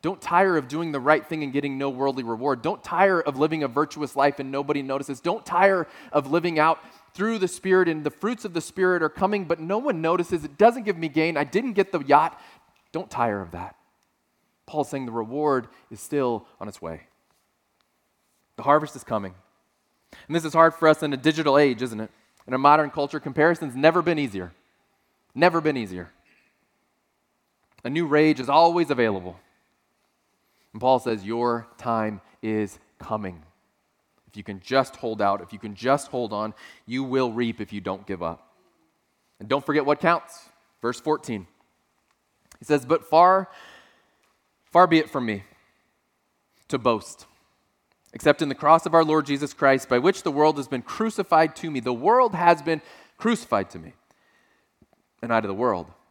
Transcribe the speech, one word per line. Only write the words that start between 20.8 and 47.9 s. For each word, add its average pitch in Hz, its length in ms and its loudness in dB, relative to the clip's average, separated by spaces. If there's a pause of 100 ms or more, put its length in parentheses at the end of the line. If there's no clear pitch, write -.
us 156 160 4
in 147 80 -4
a 135 40 -6
digital 147 400 2
age, 135 260 4
isn't 113 180 -6
it? 110 100 -10 (340)
In 123 80 -8
a 127 60 -2
modern 147 320 4
culture, 143 300 -4
comparison's 151 560 0
never 160 260 4
been 165 160 0
easier. 98 340 -6 (840)
Never 160 240 4
been 151 160 0
easier. 92 360 -8 (1700)
A 123 60 -6
new 160 160 -2
rage 151 340 4
is 123 80 -6
always 170 420 4
available. 98 480 -2 (1300)
And 110 80 -14
Paul 127 180 4
says, 110 260 -4
"Your 117 440 -2 (100)
time 110 420 -4 (220)
is 107 380 -4 (180)
coming. 92 460 -8 (840)
If - 100 -20
you 104 60 -16
can 98 160 -14
just 127 380 -2
hold 110 260 -6
out, 101 200 0
if 85 100 -20
you 104 80 -16
can 104 160 -12
just 131 320 -2
hold 120 240 -6
on, 107 220 -8 (320)
you 131 180 -6
will 131 260 0
reap 113 300 -4
if 104 120 -10
you 101 80 -8
don't 95 240 -8
give 92 180 -8
up." 82 300 -10 (840)
And 104 100 -16
don't 139 160 -2
forget 147 220 0
what 147 140 0
counts. - 480 -2 (340)
Verse 120 180 -4
fourteen. 120 460 -4 (1120)
He - 60 -20
says, 147 200 0
"But 151 200 -2
far, 185 440 4 (1200)
far 180 160 8
be 165 100 6
it 156 100 0
from 131 160 -6
me 104 200 -6 (1200)
to 139 120 -4
boast, 113 480 -4 (840)